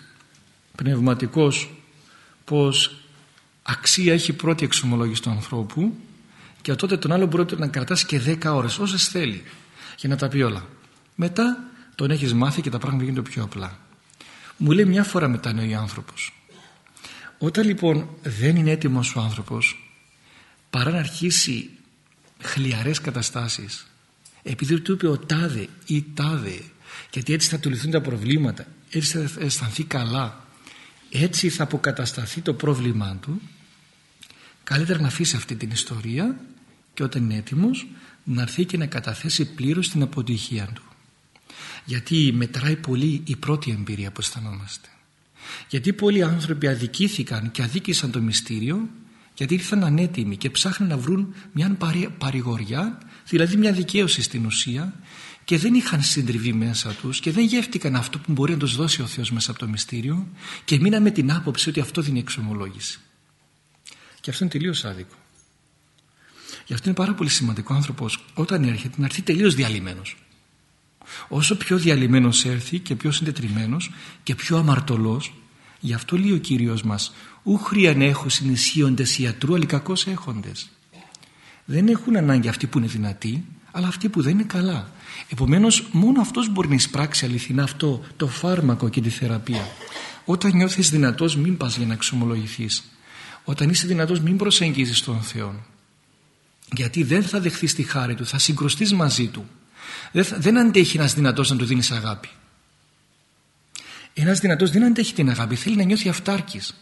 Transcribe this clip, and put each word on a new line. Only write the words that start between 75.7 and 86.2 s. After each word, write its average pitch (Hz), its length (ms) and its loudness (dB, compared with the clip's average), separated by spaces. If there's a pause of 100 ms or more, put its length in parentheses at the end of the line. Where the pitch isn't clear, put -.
γι' 120 140 -2
αυτό 175 240 -2
λέει 196 140 4
ο 170 60 4
Κύριος 117 440 0
μας, 107 300 -2 (300)
«Ου 202 140 2
χρίαν 185 440 4
έχω 139 280 2
συνισχύοντες 131 920 2
ιατρού, 131 360 0
αλλη 170 120 2
κακώς 180 400 -2
έχοντες». 113 640 -8 (960)
Δεν 165 240 4
έχουν 233 280 4
ανάγκη 135 320 4
αυτοί 113 180 -2
που 139 120 0
είναι 113 80 2
δυνατοί, 110 580 -4 (260)
αλλά 180 180 -2
αυτοί 208 200 -2
που 175 140 0
δεν 139 100 2
είναι 208 100 4
καλά. 180 480 -2 (380)
Επομένως, 165 640 4
μόνο 240 300 6